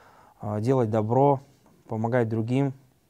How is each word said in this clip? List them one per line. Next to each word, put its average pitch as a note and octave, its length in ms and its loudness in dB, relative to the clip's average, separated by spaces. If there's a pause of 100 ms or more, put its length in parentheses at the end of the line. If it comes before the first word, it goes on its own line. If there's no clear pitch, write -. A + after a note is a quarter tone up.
(420)
а, G#2+ 200 -6
делать A#2+ 300 0
добро, B2+ 500 2 (480)
помогать A#2 400 0
другим, B2 440 -2 (360)